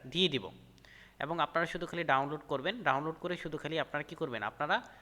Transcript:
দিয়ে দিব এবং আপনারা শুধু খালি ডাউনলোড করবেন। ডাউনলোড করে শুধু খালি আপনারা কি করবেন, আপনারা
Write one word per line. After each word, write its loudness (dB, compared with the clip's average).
দিয়ে 4
দিব 0
এবং -2
আপনারা 2
শুধু -4
খালি -4
ডাউনলোড 4
করবেন। 0
ডাউনলোড 2
করে -2
শুধু -6
খালি -4
আপনারা -4
কি -10
করবেন, -2
আপনারা 0